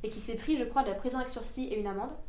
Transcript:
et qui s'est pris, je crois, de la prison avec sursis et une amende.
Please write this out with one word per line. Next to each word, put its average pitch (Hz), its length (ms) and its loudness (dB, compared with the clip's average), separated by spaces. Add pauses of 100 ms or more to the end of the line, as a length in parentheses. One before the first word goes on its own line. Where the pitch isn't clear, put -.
et 214 80 -2
qui - 80 -6
s'est 233 160 -2
pris, 302 220 4
je 240 80 2
crois, 262 180 4
de 208 60 2
la 196 80 0
prison 254 220 0
avec 254 120 0
sursis 254 360 -4
et 214 120 0
une 202 80 0
amende. 202 240 -2 (180)